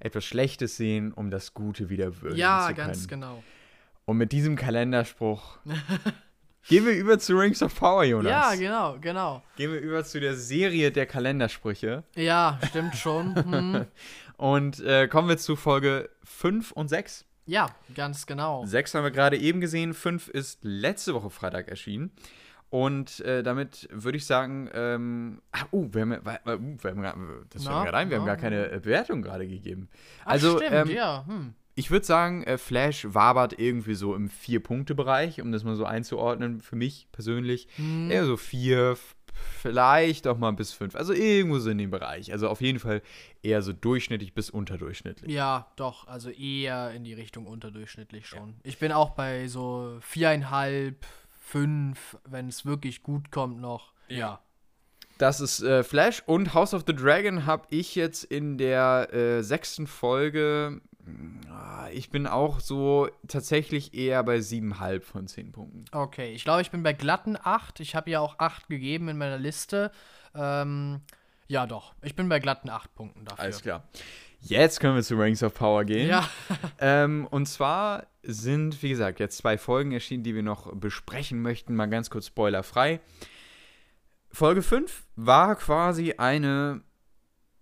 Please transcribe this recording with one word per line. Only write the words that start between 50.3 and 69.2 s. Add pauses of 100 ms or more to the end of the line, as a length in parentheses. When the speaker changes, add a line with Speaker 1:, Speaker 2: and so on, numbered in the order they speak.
Speaker 2:
fünf, (120)
wenn
es
wirklich
gut
kommt
noch. (140)
Speaker 1:
Ja.
Speaker 2:
Ja. (800)
Speaker 1:
Das
ist,
äh,
Flash.
Und
House
of
the
Dragon
hab
ich
jetzt
in
der,
äh,
sechsten
Folge, (240)
mm,
ah,
ich
bin
auch
so (200)
tatsächlich
eher
bei
siebeneinhalb
von
zehn
Punkten.
Speaker 2:
Okay,
ich
glaube,
ich
bin
bei
glatten
acht.
Ich
hab
ja
auch
acht
gegeben
in
meiner